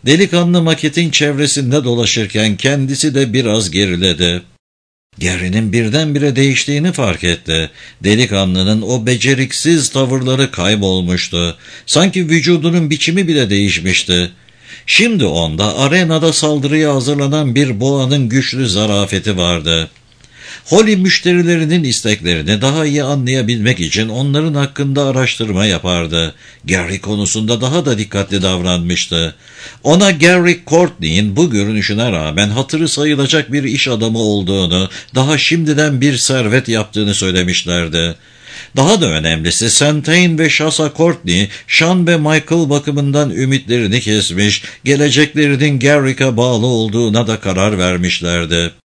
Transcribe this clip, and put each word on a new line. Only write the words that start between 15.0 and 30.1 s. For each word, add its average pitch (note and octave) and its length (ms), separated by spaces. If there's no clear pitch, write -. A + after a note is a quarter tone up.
onda E2 540
arenada D#3+ 540
saldırıya D3+ 600
hazırlanan C#3 600
bir B2+ 260
boğanın C3+ 480
güçlü B2+ 400
zarafeti G2+ 680
vardı. E2 540
Holly G#3+ 320
müşterilerinin F3 880
isteklerini G#2 760
daha D3+ 240
iyi D3 160
anlayabilmek B2 760
için F#2+ 280
onların C#3+ 460
hakkında C#3 500
araştırma A#2 640
yapardı. E2 680
Gary F2+ 360
konusunda G#2+ 600
daha C#3+ 260
da A#2+ 120
dikkatli G2 440
davranmıştı. F2 920
Ona F#3+ 280